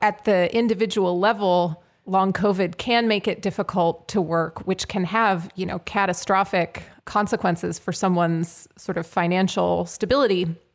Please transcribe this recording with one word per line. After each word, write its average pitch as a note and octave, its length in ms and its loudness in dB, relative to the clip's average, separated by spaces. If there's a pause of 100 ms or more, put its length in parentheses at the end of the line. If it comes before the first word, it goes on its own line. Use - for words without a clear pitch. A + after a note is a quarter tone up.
at G#3 220 0
the F3+ 300 2
individual G#3 640 2
level, F3+ 640 2 (220)
long F#3+ 260 2
covid F#3+ 460 0
can A#3 320 0
make G#3 180 0
it G#3+ 140 -2
difficult F3+ 680 -2
to G#3 120 0
work, E3 460 -2
which F#3 220 -4
can F#3+ 160 -2
have, F#3+ 500 0
you F#3 100 -6
know, F3+ 160 -6
catastrophic F#3+ 1000 -2 (240)
consequences F#3+ 720 -2
for - 120 -8
someone's E3+ 840 0
sort - 220 -6
of E3 80 -6
financial F3 800 0
stability. G3 600 0 (280)